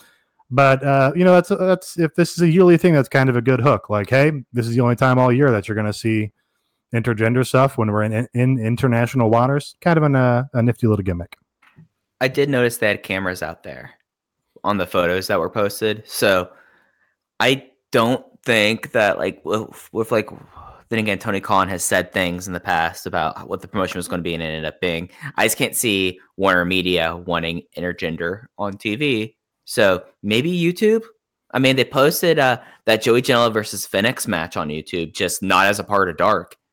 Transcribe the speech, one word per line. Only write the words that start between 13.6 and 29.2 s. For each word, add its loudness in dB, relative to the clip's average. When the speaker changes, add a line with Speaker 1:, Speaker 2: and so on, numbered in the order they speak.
Speaker 2:
there -16
on 0
the -2
photos 0
that 0
were -4
posted. -4
So 0
I 0
don't 0
think 0
that, 2
like, -4
with, -6
with, -4
like, 0
then -4
again, -2
Tony -4
Khan 0
has -6
said -2
things -4
in -10
the -6
past -4
about -4
what -8
the -18
promotion -6
was -10
gonna -6
be, -6
and -8
it -8
ended -8
up -12
being, -4
I 0
just -2
can't -4
see -2
Warner 2
Media -2
wanting -6
intergender -6
on -8
T -8
V. -4